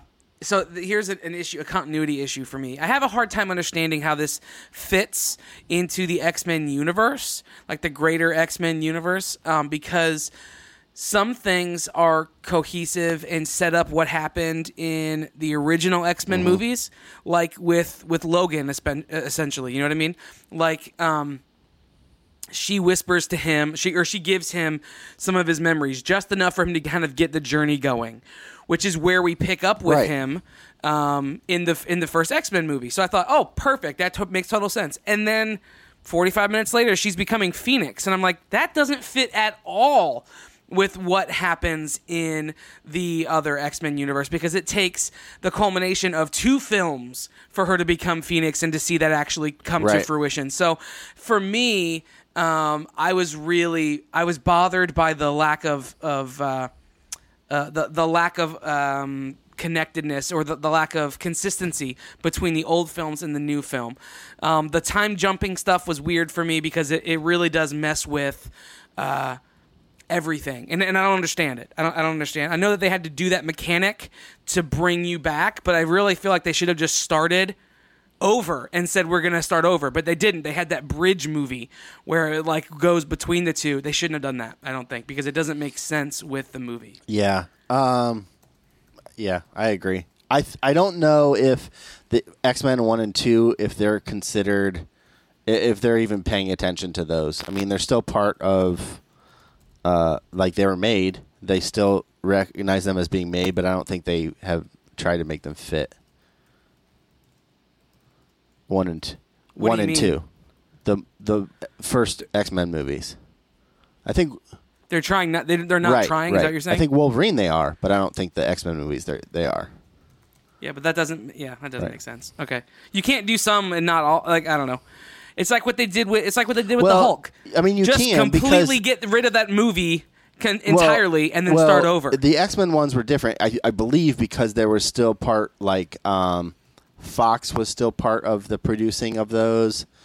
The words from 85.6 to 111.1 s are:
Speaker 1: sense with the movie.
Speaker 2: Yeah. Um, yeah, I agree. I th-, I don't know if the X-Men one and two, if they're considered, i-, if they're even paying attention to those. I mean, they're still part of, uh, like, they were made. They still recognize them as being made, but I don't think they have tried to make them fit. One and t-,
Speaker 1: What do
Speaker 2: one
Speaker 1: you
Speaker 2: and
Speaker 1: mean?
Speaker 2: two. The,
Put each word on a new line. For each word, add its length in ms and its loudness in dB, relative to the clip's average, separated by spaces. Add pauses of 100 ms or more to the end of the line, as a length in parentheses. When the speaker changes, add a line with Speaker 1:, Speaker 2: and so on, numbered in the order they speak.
Speaker 1:
sense 460 -4
with 280 -8
the 60 -12
movie. 380 -12 (100)
Speaker 2:
Yeah. 380 0 (260)
Um, 560 0 (880)
yeah, 260 -2 (120)
I 140 -2
agree. 380 -2 (240)
I 120 2
th-, 220 -12
I 80 4
don't 240 2
know 400 6
if 340 2 (380)
the 160 2 (180)
X-Men 400 2
one 160 2
and 160 -2
two, 440 4
if 180 -4
they're 240 2
considered, 880 -2 (580)
i-, 60 2
if 280 2
they're 180 4
even 260 -2
paying 260 0
attention 440 -4
to 100 -4
those. 440 -2
I 40 -12
mean, 160 -4
they're 100 0
still 240 0
part 400 -2
of, 580 0 (840)
uh, 340 2 (140)
like, 240 0
they 100 2
were 100 2
made. 440 0 (200)
They 200 0
still 440 2 (180)
recognize 640 0
them 140 0
as 80 0
being 240 -2
made, 240 0
but 100 0
I 60 0
don't 160 -2
think 200 -6
they 260 -2 (100)
have 220 -2 (320)
tried 220 0
to 60 -4
make 180 -8
them 120 -10
fit. 400 -6 (2750)
One 200 2
and 160 -6
t-, 140 -12 (380)
Speaker 1:
What 140 2
do 20 6
Speaker 2:
one 80 2
Speaker 1:
you 60 0
Speaker 2:
and 40 0
Speaker 1:
mean? 80 0
Speaker 2:
two. 280 2 (600)
The, 140 2 (220)